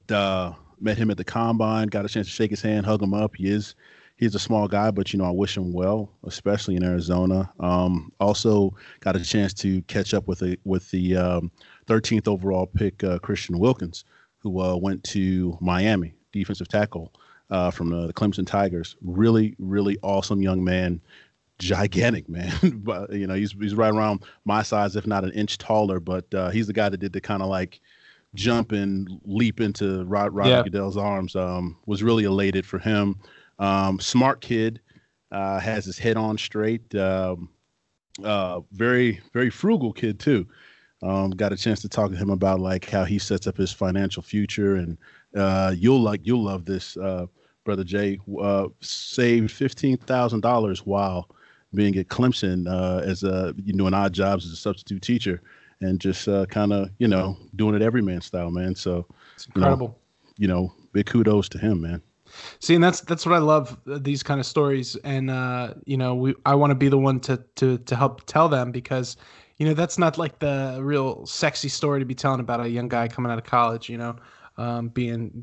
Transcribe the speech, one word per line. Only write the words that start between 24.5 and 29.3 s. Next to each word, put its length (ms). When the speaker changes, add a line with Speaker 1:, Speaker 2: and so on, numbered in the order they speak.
Speaker 1:
size, 340
if 100
not 180
an 80
inch 240
taller. 440
But, 340
uh, 160
he's 160
the 60
guy 160
that 100
did 140
the 80
kinda, 260
like, 340
jump 380
and 360
leap 360